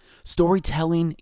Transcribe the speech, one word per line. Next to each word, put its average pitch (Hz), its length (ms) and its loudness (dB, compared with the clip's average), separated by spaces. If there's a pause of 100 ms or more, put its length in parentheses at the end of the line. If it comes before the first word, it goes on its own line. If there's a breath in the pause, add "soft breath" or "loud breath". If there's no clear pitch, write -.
(260 soft breath)
Storytelling 170 960 0